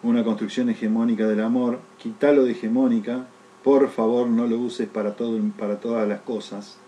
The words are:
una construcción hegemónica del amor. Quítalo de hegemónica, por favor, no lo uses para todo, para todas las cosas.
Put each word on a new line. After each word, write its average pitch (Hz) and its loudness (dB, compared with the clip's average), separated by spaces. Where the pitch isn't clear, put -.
una 117 2
construcción 110 -2
hegemónica 110 0
del 107 0
amor. 120 0
Quítalo 139 2
de 123 2
hegemónica, 120 0
por 135 4
favor, 120 0
no 120 0
lo 117 0
uses 117 -4
para 104 -4
todo, 117 -4
para 104 -4
todas 113 -2
las 101 -4
cosas. 104 -10